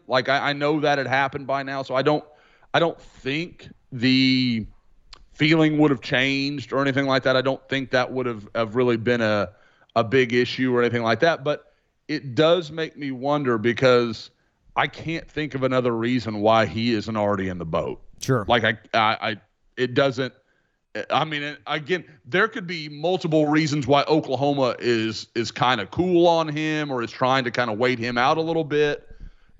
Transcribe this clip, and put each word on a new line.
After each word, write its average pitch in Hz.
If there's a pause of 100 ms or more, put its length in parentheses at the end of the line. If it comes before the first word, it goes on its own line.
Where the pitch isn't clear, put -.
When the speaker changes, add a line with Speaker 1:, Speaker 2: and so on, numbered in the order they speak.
Speaker 1:
Like, 127
I, 135
I 143
know 147
that 143
had 131
happened 135
by 135
now, 135
so 127
I 131
don't, 147 (480)
I 147
don't 165
think - (220)
the 127 (680)
feeling 156
would 151
have 120
changed 135
or 135
anything 139
like 135
that. 131
I 127
don't 135
think 135
that 127
would 127
have, 107
have 113
really 123
been 117
a, 104 (460)
a 117
big 120
issue 123
or 120
anything 120
like 113
that. 160
But 147 (340)
it 147
does 156
make 160
me 143
wonder 131
because 120 (440)
I 135
can't -
think 151
of 135
another 127
reason 113
why 110
he 113
isn't 110
already 101
in 90
the 85
boat. 80 (180)
Speaker 2:
Sure. 120
Speaker 1:
Like, 117
I, 110 (180)
I, 110
I, 107 (380)
it 123
doesn't, 131 (760)
I 135
mean, 151
and 147
again, 156 (220)
there 180
could 220
be 160
multiple 156
reasons 147
why 143
Oklahoma 139
is, 110
is 113
kinda 123
cool 175
on 165
him 151
or 123
is 117
trying 131
to 120
kinda 120
wait 123
him 120
out 139
a 160
little 160
bit. 147 (520)